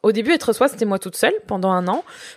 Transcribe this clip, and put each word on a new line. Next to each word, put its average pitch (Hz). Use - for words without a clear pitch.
Au 220
début, 220
Être 302
Soi, 254
c'était 240
moi 196
toute 185
seule -
pendant 190
un 180
an. 247